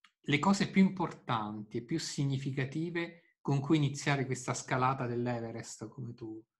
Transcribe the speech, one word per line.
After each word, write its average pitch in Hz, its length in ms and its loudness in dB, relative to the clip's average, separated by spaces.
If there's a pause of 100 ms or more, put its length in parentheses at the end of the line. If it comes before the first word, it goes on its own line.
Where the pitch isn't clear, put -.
(280)
le - 100 4
cose 190 320 4
più 190 120 6
importanti 110 960 0
e 113 40 -4
più 160 180 -2
significative 147 1400 -4
con 139 200 2
cui 160 160 4
iniziare 143 500 2
questa 127 280 -4
scalata 131 520 0
dell'Everest, 117 840 -4
come 120 260 -12
tu 110 280 -12 (180)